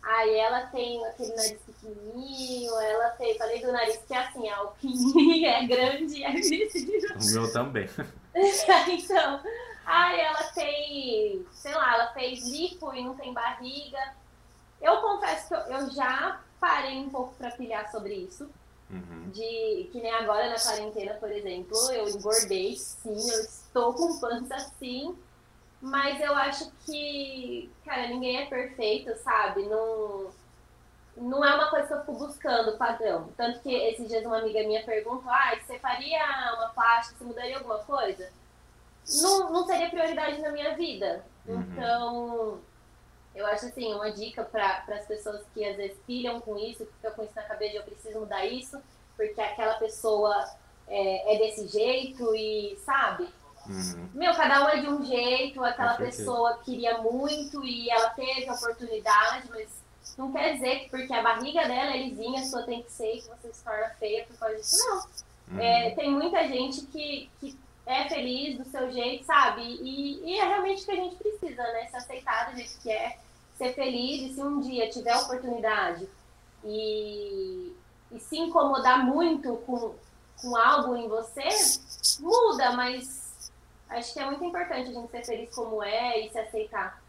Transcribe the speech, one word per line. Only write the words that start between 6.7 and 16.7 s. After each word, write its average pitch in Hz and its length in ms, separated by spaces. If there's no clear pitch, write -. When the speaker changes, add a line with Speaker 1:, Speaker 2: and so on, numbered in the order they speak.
Speaker 2:
O 107 40
meu 110 260
também. 120 380
Speaker 1:
<laughs> - 80
Então, 359 1040
"Ai, 349 360
ela 311 220
tem, 277 960
sei 285 200
lá, 269 220
ela 233 180
fez 254 340
lipo 311 460
e 254 100
não 262 120
tem 269 180
barriga." 254 680
Eu - 200
confesso 403 460
que 349 60
eu, 320 60
eu 269 320
já 285 500
parei 269 400